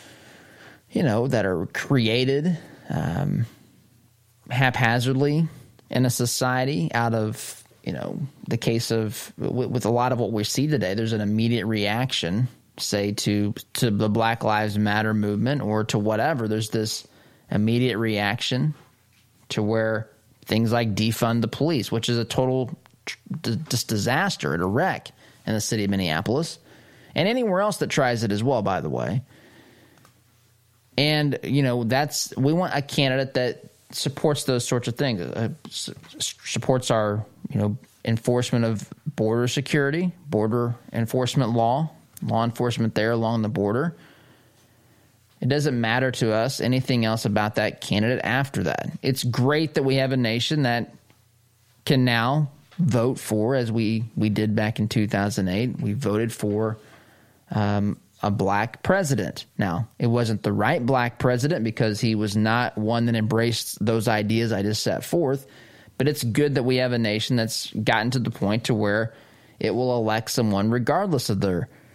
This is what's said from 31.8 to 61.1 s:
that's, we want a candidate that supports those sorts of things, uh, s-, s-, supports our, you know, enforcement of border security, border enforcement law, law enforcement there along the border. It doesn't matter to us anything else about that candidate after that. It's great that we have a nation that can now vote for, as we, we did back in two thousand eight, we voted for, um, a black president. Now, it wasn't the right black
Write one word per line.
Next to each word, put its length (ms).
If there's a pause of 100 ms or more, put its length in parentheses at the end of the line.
that's, 500
we 160
want 240
a 60
candidate 540
that 280 (280)
supports 520
those 240
sorts 220
of 80
things, 240
uh, 280 (160)
s-, 240 (280)
s-, 260
supports 480
our, 340 (240)
you 100
know, 180 (260)
enforcement 600
of 240 (260)
border 320
security, 640 (160)
border 480 (160)
enforcement 600
law, 380 (320)
law 220
enforcement 520
there 160
along 320
the 60
border. 460 (1400)
It 80
doesn't 320
matter 320
to 220
us 260
anything 460
else 180
about 320
that 240
candidate 460
after 380
that. 260 (120)
It's 220
great 520
that 80
we 120
have 160
a 60
nation 460
that 300 (920)
can 180
now 480 (260)
vote 420
for, 360
as 160
we, 320 (140)
we 100
did 260
back 260
in 100
two 180
thousand 400
eight, 320
we 140
voted 400
for, 440 (760)
um, 460 (240)
a 100
black 520
president. 640 (120)
Now, 300 (100)
it 100
wasn't 360
the 80
right 340
black 340